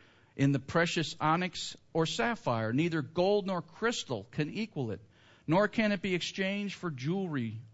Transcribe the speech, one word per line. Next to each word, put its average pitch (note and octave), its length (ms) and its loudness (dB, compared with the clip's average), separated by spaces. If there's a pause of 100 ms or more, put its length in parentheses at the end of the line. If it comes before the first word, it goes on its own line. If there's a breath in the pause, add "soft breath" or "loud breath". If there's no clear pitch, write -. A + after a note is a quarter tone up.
(360 soft breath)
in C#3 140 4
the C#3 80 2
precious E3 600 2
onyx E3+ 560 0 (160)
or D#3+ 140 2
sapphire. C#3 680 0
Neither D#3+ 300 2
gold F#3 440 2
nor F#3 160 -2
crystal E3+ 680 -4
can D#3 180 0
equal D#3 400 -4
it, F#2 100 -6 (460 soft breath)
nor G3 220 4
can G#3+ 240 2
it G3 80 -2
be F#3+ 140 0
exchanged G3 640 -2
for F3 140 -4
jewelry C3+ 680 -2 (140)